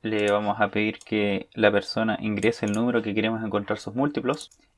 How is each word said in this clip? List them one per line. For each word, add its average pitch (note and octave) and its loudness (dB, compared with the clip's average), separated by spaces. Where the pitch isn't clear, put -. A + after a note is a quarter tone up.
Le G#2 0
vamos G#2 2
a G#2 4
pedir G#2+ -2
que G#2 0
la G#2 6
persona A2 0
ingrese G#2+ 0
el G#2 -2
número A#2 0
que G#2+ -4
queremos A2 0
encontrar G#2 -4
sus A2 -8
múltiplos, C3+ -2